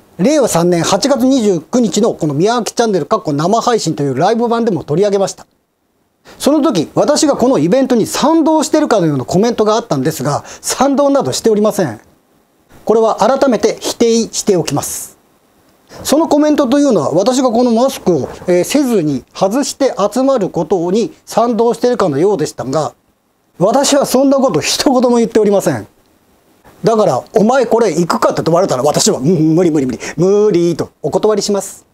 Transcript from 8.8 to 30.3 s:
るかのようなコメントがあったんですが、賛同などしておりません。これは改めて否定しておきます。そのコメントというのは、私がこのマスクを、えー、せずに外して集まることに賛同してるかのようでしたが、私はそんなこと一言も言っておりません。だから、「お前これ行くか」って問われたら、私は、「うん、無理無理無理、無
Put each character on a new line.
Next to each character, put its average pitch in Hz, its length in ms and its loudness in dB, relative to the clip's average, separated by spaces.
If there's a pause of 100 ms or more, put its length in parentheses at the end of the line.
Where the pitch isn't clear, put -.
る 302 80 -2
か 220 100 2
の 170 60 0
よ 147 100 0
う - 20 -2
な 123 60 -4
コ - 160 0
メ 233 120 2
ン - 40 -8
ト 220 80 0
が 214 120 2
あ - 20 0
っ 226 100 -6
た 156 80 -2
ん 131 60 -2
で 151 100 -2
す 147 100 -10
が、 135 220 -4 (160)
賛 277 380 -2
同 285 120 2
な 277 140 2
ど 131 80 -4
し - 80 -6
て 226 100 0
お 214 60 2
り 208 60 0
ま 214 100 2
せ 208 140 -2
ん。 110 160 -8 (840)
こ 214 120 0
れ 233 40 2
は 220 160 2
改 269 340 2
め 214 100 0
て - 200 0
否 - 140 -6
定 233 200 0 (200)
し - 120 -8
て 190 120 2
お 156 80 -2
き - 80 -6
ま 139 80 -2
す。 - 360 -12 (840)
そ 262 140 0
の 320 100 2
コ 294 100 2
メ 302 120 2
ン 302 80 2
ト 294 100 2
と 277 120 2
い 285 40 2
う 285 80 2
の 190 80 2
は、 135 120 -2
私 247 300 0
が 254 80 0
こ 233 140 0
の 247 80 2
マ 240 180 2
ス - 120 -10
ク 185 120 2
を、 127 140 -2 (180)
え 180 160 2
ー、 - 40 -2
せ 294 180 0
ず 233 180 0
に 143 220 -4 (100)
外 214 300 -2
し - 140 -8
て 262 180 0 (180)
集 254 100 0
ま 269 140 2
る 185 120 -2
こ 170 160 -4
と 180 260 -2
に 202 220 -2 (120)
賛 233 300 -2
同 233 180 0
し - 40 -6
て 247 120 0
る 247 60 0
か 196 140 0
の 135 80 -2
よ 196 160 2
う 180 40 -2
で 156 80 -4
し - 60 -6
た - 140 -12
が、 139 280 -4 (640)
私 262 380 2
は 269 100 2
そ 254 160 2
ん 277 80 4
な 277 100 4
こ 262 120 2
と 151 80 -2
一 - 240 -4
言 254 260 2
も 240 100 2
言 226 80 2
っ - 40 -10
て 233 80 2
お 214 60 4
り 208 60 2
ま 196 100 2
せ 175 100 -2
ん。 110 160 -8 (960)
だ 220 120 2
か 214 100 2
ら、 131 160 0 (140)
「お 175 80 4
前 247 220 2
こ 226 160 0
れ 220 80 2
行 170 160 -2
く 226 140 -4
か」 294 120 2
っ - 20 -6
て 147 80 -4
問 160 120 0
わ 170 80 4
れ 196 60 0
た 147 100 -2
ら、 123 60 -2
私 147 280 0
は、 135 80 -4
「う - 20 -10
ん、 156 340 2
無 185 80 4
理 170 80 2
無 151 100 0
理 131 40 -2
無 127 60 -4
理、 110 80 -10 (160)
無 202 360 2